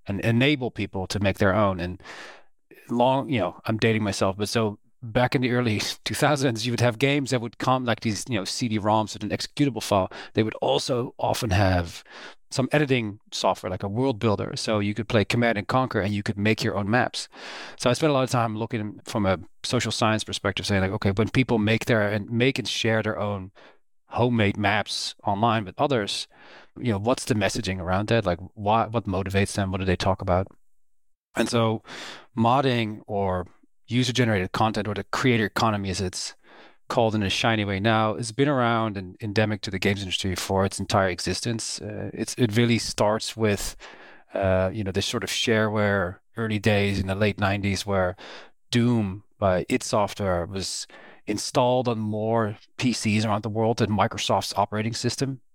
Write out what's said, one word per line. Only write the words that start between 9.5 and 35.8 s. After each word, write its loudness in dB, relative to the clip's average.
file. 2
They 4
would -2
also 0
often 0
have 2
some -2
editing 0
software, 0
like -4
a -4
world -2
builder. 0
So -2
you 0
could -6
play 4
Command 2
and -6
Conquer 0
and -2
you -4
could -4
make 2
your -2
own -2
maps. 0
So 2
I 2
spent 2
a 2
lot 2
of -2
time 0
looking -6
from 0
a 2
social 0
science 2
perspective, -4
saying, 2
like, 0
okay, 0
when 2
people 2
make 2
their, 2
and -4
make 2
and -8
share 0
their -2
own -4
homemade 2
maps -2
online 2
with -12
others, 0
you 0
know, 0
what's 0
the 0
messaging 0
around 0
that? 2
Like, 0
why, 2
what -2
motivates 0
them? -2
What -4
do -2
they 2
talk 0
about? 2
And 0
so 2
modding 2
or -2
user-generated 2
content, 0
or -4
the -6
creator 2
economy 0